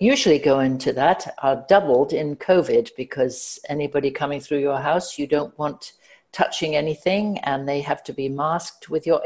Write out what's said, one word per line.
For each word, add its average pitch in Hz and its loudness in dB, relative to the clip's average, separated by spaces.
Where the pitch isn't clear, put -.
usually 202 4
go 135 2
into 131 0
that 151 0
are 135 -2
doubled 143 4
in 151 -2
covid, 139 2
because 127 -4
anybody 143 -2
coming 143 -4
through 143 -4
your 139 0
house, 151 -2
you 143 -4
don't 147 -2
want - -6
touching - 0
anything, 185 -2
and 139 -4
they 143 -2
have 147 -6
to - -12
be 135 -4
masked 151 -4
with 160 -2
your 160 4